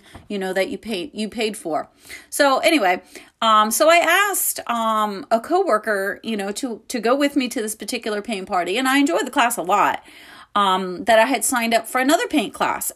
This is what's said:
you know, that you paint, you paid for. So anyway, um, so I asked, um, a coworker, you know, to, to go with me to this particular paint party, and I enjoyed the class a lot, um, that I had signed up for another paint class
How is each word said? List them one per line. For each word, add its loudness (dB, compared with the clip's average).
you -4
know, -4
that 0
you -8
paint, -8
you -6
paid -4
for. -4
So 2
anyway, 2
um, 4
so 4
I 8
asked, 0
um, -2
a 4
coworker, 0
you -4
know, -4
to, -8
to -6
go 2
with 2
me 0
to -4
this -6
particular -6
paint -8
party, -2
and 0
I 2
enjoyed 2
the -10
class 0
a -4
lot, 2
um, 0
that 4
I 6
had -2
signed 0
up 2
for -2
another 2
paint -2
class -4